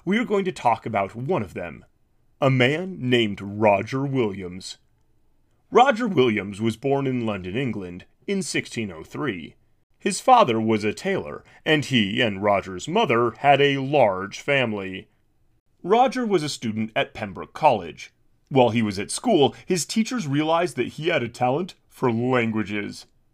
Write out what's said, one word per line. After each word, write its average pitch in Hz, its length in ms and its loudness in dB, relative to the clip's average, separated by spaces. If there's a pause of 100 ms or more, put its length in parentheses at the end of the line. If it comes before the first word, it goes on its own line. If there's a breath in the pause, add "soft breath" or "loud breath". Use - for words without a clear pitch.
we 196 140 0
are 226 80 0
going 196 200 0
to 185 60 -2
talk - 360 -2
about 101 260 -2
one 135 300 -4
of 87 100 -10
them, 85 320 -10 (560)
a 139 80 4
man 151 500 0
named 120 400 0
Roger 104 640 2
Williams. 98 760 -4 (920)
Roger 240 380 4
Williams 107 520 0
was 113 180 0
born 139 280 0
in 123 220 -2
London, 92 280 -6
England, 101 500 -6 (200)
in 196 160 -2
sixteen 117 500 -6
oh 80 120 -14
three. 123 500 -8 (460)
His 202 200 -2
father 202 400 6
was 110 240 2
a 107 120 -2
tailor, 123 480 -6 (200 soft breath)
and 151 220 2
he 117 380 2
and 101 180 -2
Roger's 95 460 0
mother 131 500 2
had 139 240 6
a 143 160 4
large 113 600 0
family. 104 720 -2 (720)
Roger 240 420 2
was 196 160 2
a 151 80 -4
student 110 460 -4
at 139 180 -2
Pembroke 90 400 -10
College. 107 580 -2 (380)
While 123 220 4
he 117 100 0
was 104 160 -2
at 104 140 -8
school, 165 520 2
his 180 220 -2
teachers 220 400 -4
realized 156 520 0
that 135 160 -4
he 156 160 -4
had 160 120 0
a 117 80 -6
talent 135 460 -2 (120)
for - 240 -2
languages. 110 960 -2 (280)